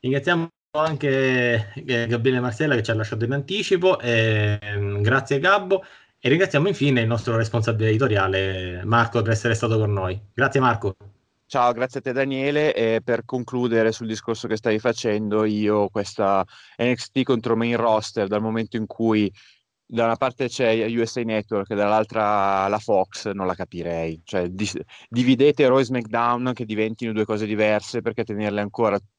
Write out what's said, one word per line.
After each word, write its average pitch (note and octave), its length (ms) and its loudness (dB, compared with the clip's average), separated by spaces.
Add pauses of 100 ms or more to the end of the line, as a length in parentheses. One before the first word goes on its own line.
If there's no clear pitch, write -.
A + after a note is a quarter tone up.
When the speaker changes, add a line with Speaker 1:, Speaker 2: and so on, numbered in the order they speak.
Speaker 1:
Ringraziamo E3 480 0 (280)
anche, C3 960 0
eh, B2 340 -2
Gabriele A#2+ 340 0
Marcella B2 340 -2
che G#2+ 80 0
ci A#2 80 -2
ha A2+ 40 2
lasciato A2 280 -4
in A#2 80 -2
anticipo, F3+ 680 0
e, A2 600 2 (160)
mm, G2+ 260 -2
grazie C3 380 2
Gabbo, F#3 440 2 (360)
e - 100 -2
ringraziamo D3+ 380 4
infine C#3 320 2
il A2+ 80 2
nostro A#2 300 0
responsabile A2 520 0
editoriale F#2+ 920 0
Marco A#2 380 2
per A2 100 0
essere A2+ 240 0
stato A2+ 220 0
con G#2 160 0
noi. F#2+ 260 -4 (140)
Grazie C3+ 260 0
Marco. G#2+ 360 0 (520)
Speaker 2:
Ciao, B2 240 2
grazie B2 300 -4
a - 20 -20
te C3 80 -4
Daniele, C#3 600 0
e A2+ 280 2
per A#2 220 -2
concludere A#2 720 0
sul A2+ 140 -8
discorso A2 400 -6
che G#2+ 100 -2
stavi A2 220 0
facendo, G#2+ 680 0
io G#2+ 420 0
questa G2 560 0 (340)
N B2 160 0
X - 180 -8
T C3 120 0
contro A#2 320 0
main A#2 220 -2
roster, A2 500 0
dal G#2 140 -2
momento A2 340 -4
in A2 120 -4
cui G#2+ 440 0 (540)
da A#2 200 -2
una A2+ 120 0
parte B2+ 320 -2
c'è A2+ 380 2
U A#2 180 0
S - 120 -8
A B2 40 -4
Network G#2+ 480 -4
e A2+ 60 -2
dall'altra G#2 920 0
la G#2 120 0
Fox, G#2 500 -2
non G2 180 -4
la F2+ 80 -2
capirei. E2 680 -6
Cioè, F2+ 240 -4
dis-, G2 280 -6 (300)
dividete C3 600 4
Raw B2+ 120 4
e C3+ 60 2
SmackDown, A#2+ 680 -2
che A#2+ 120 -8
diventino A2 480 -4
due G#2+ 120 0
cose G#2+ 200 -2
diverse, G#2+ 560 0
perché A#2 240 -4
tenerle G#2 340 -4
ancora G#2 400 0 (200)